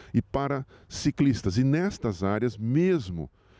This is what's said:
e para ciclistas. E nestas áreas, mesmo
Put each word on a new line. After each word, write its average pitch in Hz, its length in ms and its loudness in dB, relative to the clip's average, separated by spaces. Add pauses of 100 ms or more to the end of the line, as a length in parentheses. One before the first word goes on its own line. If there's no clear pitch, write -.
(120)
e 120 80 4
para 139 460 -4 (220)
ciclistas. 131 680 0
E 127 60 4
nestas 135 640 0
áreas, 107 340 0
mesmo 117 720 0 (300)